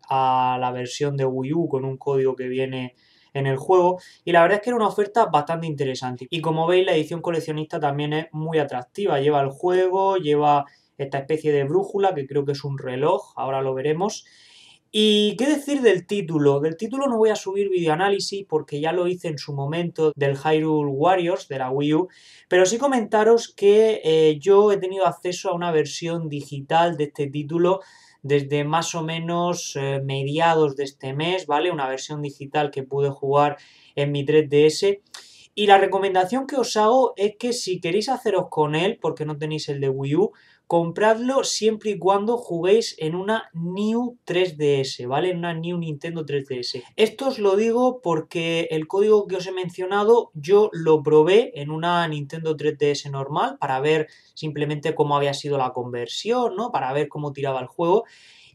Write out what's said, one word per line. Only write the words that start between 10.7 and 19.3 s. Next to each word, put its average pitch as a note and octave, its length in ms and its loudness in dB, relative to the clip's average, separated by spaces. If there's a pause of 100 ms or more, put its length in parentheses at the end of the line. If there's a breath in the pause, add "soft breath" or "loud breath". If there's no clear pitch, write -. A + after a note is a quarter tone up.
esta C#3 220 -6
especie D3+ 320 -2
de C#3+ 120 2
brújula, F#3+ 520 0
que C#3 100 -6
creo C#3+ 200 -2
que C#3+ 80 -2
es C#3 100 -8
un C#3 160 -6
reloj, C3+ 560 -2
ahora C3+ 260 -4
lo C3 140 -4
veremos. D#3 500 -4 (640 soft breath)
¿Y G#3 460 2
qué A#3 100 -2
decir C#4+ 360 0
del F#3+ 260 4
título? D3+ 540 0
Del D#3+ 160 -2
título C4 300 -4
no A#3+ 100 0
voy A3 120 4
a G#3 60 0
subir G3 340 -4
videoanálisis F#3 800 0
porque D3 320 -4
ya D#3 120 -2
lo F3 160 0
hice F3 200 -4
en D3+ 100 -6